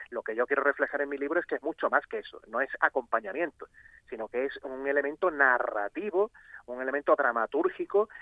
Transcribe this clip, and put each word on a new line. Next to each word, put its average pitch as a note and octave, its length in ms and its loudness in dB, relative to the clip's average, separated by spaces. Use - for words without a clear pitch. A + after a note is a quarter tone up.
lo A#2 140 -6
que A2 140 -6
yo B2 100 2
quiero C3+ 160 0
reflejar C#3 380 0
en C#3+ 80 -2
mi C#3+ 80 -6
libro C#3+ 220 -2
es E3 60 -6
que - 100 -4
es - 80 -6
mucho D3 260 -2
más C3 180 2
que A2 120 -8
eso, - 280 -16
no A2+ 140 -4
es C3 80 -4
acompañamiento, B2+ 880 -2
sino A2+ 200 -8
que B2 160 -2
es C#3 180 -6
un C3+ 240 -8
elemento C#3+ 440 2
narrativo, C#3 1000 2
un B2 140 -8
elemento C#3 340 2
dramatúrgico D3 920 0